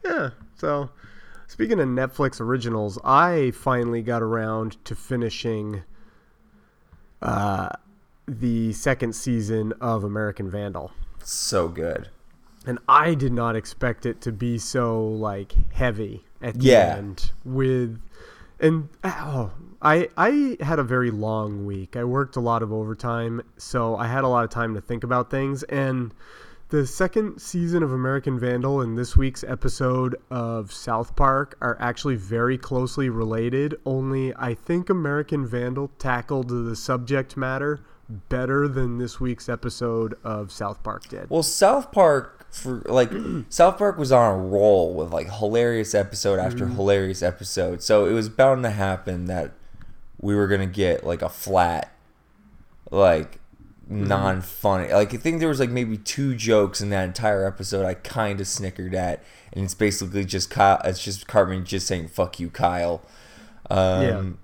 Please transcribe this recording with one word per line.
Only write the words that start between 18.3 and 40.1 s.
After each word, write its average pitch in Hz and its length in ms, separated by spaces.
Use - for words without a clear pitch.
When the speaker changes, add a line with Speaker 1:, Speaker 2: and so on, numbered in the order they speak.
Speaker 1:
and, 156 300
oh, 135 480
I, 156 360
I 262 440
had 156 180
a 139 60
very 123 260
long 107 560
week. 98 300
I 120 80
worked 131 320
a 127 40
lot 117 220
of 107 100
overtime, 117 680
so 117 380
I 113 120
had 135 160
a 131 40
lot 120 160
of 110 60
time 117 240
to 101 60
think 117 240
about 123 260
things, 135 340
and 131 480
the 143 140
second 208 520
season 170 440
of 131 80
American 131 440
Vandal 123 440
and 117 180
this 123 180
week's 131 280
episode 127 720
of 113 440
South 117 420
Park 139 460
are 120 180
actually 120 380
very 117 420
closely 131 500
related, 117 680
only 131 480
I 123 200
think 175 360
American 147 560
Vandal 123 540
tackled 127 480
the 120 260
subject 131 600
matter 139 420
better 131 380
than 127 320
this 120 220
week's 123 280
episode 117 680